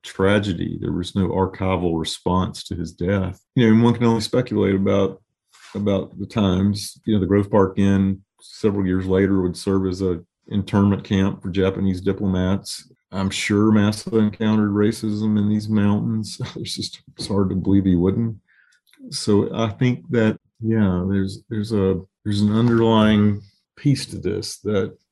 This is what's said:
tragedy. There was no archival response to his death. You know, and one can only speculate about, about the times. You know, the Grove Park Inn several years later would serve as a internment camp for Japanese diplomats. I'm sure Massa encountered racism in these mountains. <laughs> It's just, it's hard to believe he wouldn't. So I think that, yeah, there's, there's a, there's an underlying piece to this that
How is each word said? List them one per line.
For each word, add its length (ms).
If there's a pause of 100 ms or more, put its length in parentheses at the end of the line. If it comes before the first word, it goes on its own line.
tragedy. 760
There 120
was 240
no 120
archival 680
response 680
to 120
his 160
death. 520 (120)
You 100
know, 80
and 80
one 120
can 100
only 160
speculate 560
about, 440 (540)
about 440
the 60
times. 800
You 100
know, 60
the 60
Grove 240
Park 280
Inn 440 (180)
several 460
years 200
later 360
would 140
serve 320
as 120
a 200 (300)
internment 540
camp 380
for 80
Japanese 500
diplomats. 920 (220)
I'm 160
sure 420
Massa 460
encountered 540
racism 680
in 120
these 180
mountains. 800
<laughs> 80
It's 180
just, 280 (160)
it's 80
hard 240
to 40
believe 300
he 120
wouldn't. 400 (720)
So 440
I 140
think 400
that, 300 (220)
yeah, 460
there's, 440
there's 220
a, 280 (240)
there's 160
an 160
underlying 840 (340)
piece 300
to 100
this 440
that 360 (160)